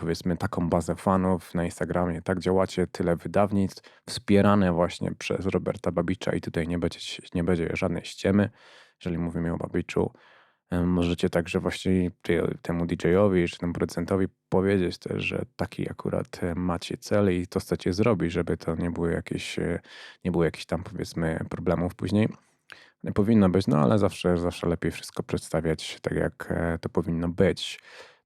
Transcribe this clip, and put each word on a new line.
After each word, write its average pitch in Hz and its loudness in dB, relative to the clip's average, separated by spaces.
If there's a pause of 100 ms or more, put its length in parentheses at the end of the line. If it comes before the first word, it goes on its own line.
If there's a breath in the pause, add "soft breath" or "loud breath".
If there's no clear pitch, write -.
powiedzmy, 85 -2
taką - -2
bazę 85 0
fanów 92 0
na 87 0
Instagramie, 87 -2
tak 92 -2
działacie, 92 2
tyle 85 0
wydawnictw, 98 -2
wspierane 101 4
właśnie 85 0
przez 98 -4
Roberta 95 -2
Babicza 87 -2
i 90 0
tutaj 82 -4
nie 87 -2
będzie, 85 -2 (360)
nie 90 0
będzie 82 2
żadnej 87 -2
ściemy, 98 2 (500 soft breath)
jeżeli 85 -4
mówimy 85 -2
o 82 -2
Babiczu. - -2 (580 soft breath)
Em, 87 2
możecie 87 2
także 87 0
właśnie 90 0 (120)
ty-, 87 0
temu 87 -2
D - -2
J-owi 92 4
czy - -10
temu 87 -2
producentowi 87 0 (220)
powiedzieć 95 2
też, - -6
że - -4 (120)
taki - -4
akurat, 92 -6
e, 87 -2
macie 87 -4
cel 98 2
i 87 -4
to - -2
chcecie - -2
zrobić, 90 2
żeby 87 0
to - -4
nie 87 -2
było 82 -2
jakieś, - -4
e, 85 -2 (440 loud breath)
nie 92 0
było 85 2
jakichś - -4
tam, 85 -4
powiedzmy, 82 -4
problemów 87 0
później. 101 2 (760 loud breath)
Nie 92 -4
powinno 104 6
być, 95 4
no 120 4
ale 113 6
zawsze, 90 2
zawsze 87 -2
lepiej 85 0
wszystko - -8
przedstawiać - -2
tak, - -2
jak, 80 -2
e, 85 0
to - -8
powinno 85 -2
być. 85 0 (460 loud breath)